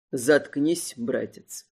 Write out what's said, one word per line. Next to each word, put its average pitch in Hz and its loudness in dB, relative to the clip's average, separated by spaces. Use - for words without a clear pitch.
«Заткнись, 147 2
братец. 117 -6